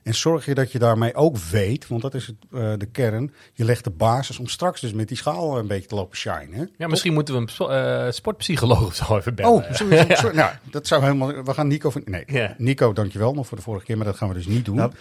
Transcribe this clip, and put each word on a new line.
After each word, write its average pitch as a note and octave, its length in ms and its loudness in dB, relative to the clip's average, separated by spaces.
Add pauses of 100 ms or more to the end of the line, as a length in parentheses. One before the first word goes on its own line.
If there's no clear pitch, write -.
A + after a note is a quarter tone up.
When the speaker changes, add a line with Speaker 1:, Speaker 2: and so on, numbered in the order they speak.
Speaker 1:
En A2 120 -4
zorg D#3+ 300 0
je C#3+ 80 -2
dat C3 180 0
je A#2+ 80 -4
daarmee A#2 360 4
ook C#3+ 220 2
weet, G2 500 -2
want A#2 140 -4
dat C#3 120 -8
is C3 140 -8
het, A2 80 -16 (180)
eh, A2 240 -4
de G2 80 -6
kern, A#2 480 -2 (200)
je A#2+ 120 -4
legt A#2 180 2
de A2 60 -6
basis A#2 500 0
om B2 80 -8
straks - 340 -4
dus A2+ 120 -6
met G#2+ 140 -2
die B2 100 -8
schaal D#3 400 -2
een G#2+ 100 -2
beetje G2 200 -4
te G#2+ 80 -8
lopen F#2+ 220 -6
shinen, D2+ 360 -6
hè? A2 80 -8
Speaker 2:
Ja, F#3 60 -6 (100)
Speaker 1:
Toch? D#3+ 120 -4
Speaker 2:
misschien D#3 240 0
moeten D3+ 220 0
we A#2+ 60 0
een A2+ 60 -4
spo-, - 220 -4
eh, B2+ 420 0
sportpsycholoog B2 760 2
of F2+ 100 -6
zo - 220 0
even A#2 180 -4
bellen. A#3 160 6
Speaker 1:
Oh, G3+ 200 4
sorry, F#3 260 4
sorry, E3+ 220 8
Speaker 2:
<laughs> - 60 4
Speaker 1:
sorry. D#3+ 100 0
Nou, C3 160 4 (120)
dat C#3+ 240 -10
zou D3+ 140 4
helemaal, C#3 420 0
we C3 100 -4
gaan D3 140 0
Nico D3+ 220 0
van, C3+ 160 -4
nee, F#2 220 -6
Speaker 2:
Ja. B2 300 -2
Speaker 1:
Nico, B2 360 2
dankjewel G#2 400 0
nog C#3+ 140 -6
voor A2 100 -12
de F#2+ 60 -14
vorige G#2 220 -8
keer, A2+ 120 -4
maar A2 80 -2
dat G2+ 120 -4
gaan G#2+ 100 -2
we F#2 60 -4
dus F2+ 140 -6
niet A#2 180 0
doen. G2+ 100 -4
Speaker 3:
Nou, B2 260 2